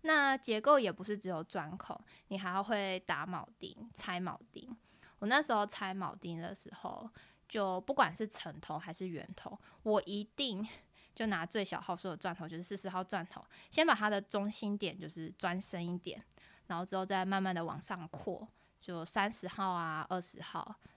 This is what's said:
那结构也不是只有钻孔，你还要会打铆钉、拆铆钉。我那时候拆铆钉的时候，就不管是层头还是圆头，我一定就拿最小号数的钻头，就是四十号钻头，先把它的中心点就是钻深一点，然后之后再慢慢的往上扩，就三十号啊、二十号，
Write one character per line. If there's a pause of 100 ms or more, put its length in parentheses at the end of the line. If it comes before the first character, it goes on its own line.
那
结
构
也
不
是
只
有
钻
孔， (300)
你
还
要
会
打
铆 (100)
钉、
拆
铆 (140)
钉。 (420)
我
那
时
候
拆
铆
钉
的
时
候， (400)
就
不
管
是
层
头
还
是
圆
头， (240)
我
一 (140)
定 (480)
就
拿
最
小
号
数
的
钻
头，
就
是
四
十
号
钻
头， (280)
先
把
它
的
中
心
点
就
是
钻
深
一
点， (440)
然
后
之
后
再
慢
慢
的
往
上
扩， (320)
就
三
十
号
啊、
二
十
号， (220)